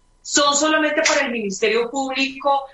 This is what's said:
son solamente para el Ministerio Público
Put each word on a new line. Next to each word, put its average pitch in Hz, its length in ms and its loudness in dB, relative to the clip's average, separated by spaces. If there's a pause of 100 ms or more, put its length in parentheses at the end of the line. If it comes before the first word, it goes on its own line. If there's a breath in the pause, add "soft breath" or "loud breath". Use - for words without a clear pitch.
(240)
son 285 320 2
solamente 311 520 2
para 294 200 2
el 240 40 -4
Ministerio 220 600 -2
Público 269 720 -2 (100)